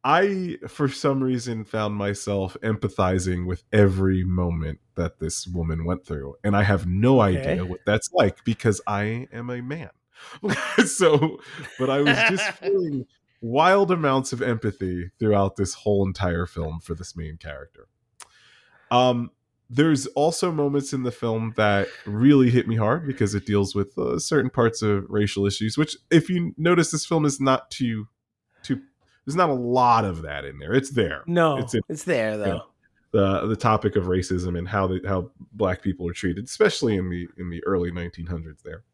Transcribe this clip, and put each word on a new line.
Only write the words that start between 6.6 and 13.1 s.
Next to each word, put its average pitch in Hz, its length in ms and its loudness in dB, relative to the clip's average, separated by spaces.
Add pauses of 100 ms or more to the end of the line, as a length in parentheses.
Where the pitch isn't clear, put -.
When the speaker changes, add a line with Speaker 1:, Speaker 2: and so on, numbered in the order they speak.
Speaker 1:
have 98 240 2
no 113 340 4
Speaker 2:
Okay. 92 300 2
Speaker 1:
idea 170 140 -2
what 90 200 -10
that's 107 280 0
like 127 320 2
because 110 420 0
I 107 460 -4
am 120 160 -12
a 123 120 -10
man. 135 280 -12 (520)
<laughs> - 440 2
So, 160 540 4 (380)
but 131 120 0
I 139 120 2
was 147 160 4 (120)
just 196 220 0
Speaker 2:
<laughs> - 80 -16
Speaker 1:
feeling 156 460 -2 (360)